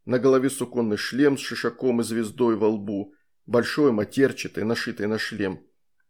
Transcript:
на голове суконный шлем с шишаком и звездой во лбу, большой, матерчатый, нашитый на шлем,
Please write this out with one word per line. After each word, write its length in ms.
на 140
голове 320
суконный 480
шлем 400
с 20
шишаком 640
и 20
звездой 520
во 120
лбу, 460
большой, 460
матерчатый, 720
нашитый 420
на 120
шлем, 460